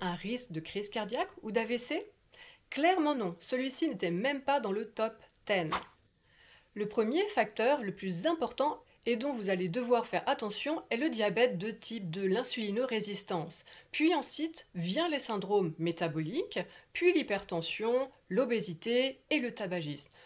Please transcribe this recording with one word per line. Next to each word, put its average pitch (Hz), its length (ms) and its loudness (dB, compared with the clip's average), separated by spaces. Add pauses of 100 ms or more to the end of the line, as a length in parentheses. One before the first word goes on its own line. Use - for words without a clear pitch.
un 180 120 -2
risque 190 380 -6
de 160 80 -6
crise 202 300 -6
cardiaque 233 400 -2 (120)
ou 220 100 -8
d'A 226 120 2
V 233 140 0
C ? 302 340 -4 (580)
Clairement 302 460 4
non, 185 240 -2
celui-ci 262 480 -2
n'était 185 240 0
même 262 300 0
pas 277 180 2
dans 208 140 -2
le 220 160 -4
top 220 240 -2 (320)
ten. 175 260 2 (1000)
Le 202 140 -4
premier 240 420 2
facteur, 254 520 2
le 196 140 -4
plus 190 320 -2
important, 320 560 0 (220)
et 240 100 2
dont 269 180 -2
vous 208 160 -4
allez 185 200 0
devoir 233 360 2
faire - 220 -2
attention, 277 640 -2
est 233 60 0
le 294 120 2
diabète 220 480 2
de 208 140 -2
type 214 400 -8
deux, 196 160 0
l'insulinorésistance. 208 1400 -2 (280)
Puis 320 220 4
ensuite 311 640 -4
vient 190 320 0
les 320 120 0
syndromes 196 600 0
métaboliques, 165 800 -2 (320)
puis 349 220 4
l'hypertension, 233 1000 0 (160)
l'obésité 233 920 2 (100)
et 302 80 4
le 240 160 -2
tabagisme. 175 540 -4 (160)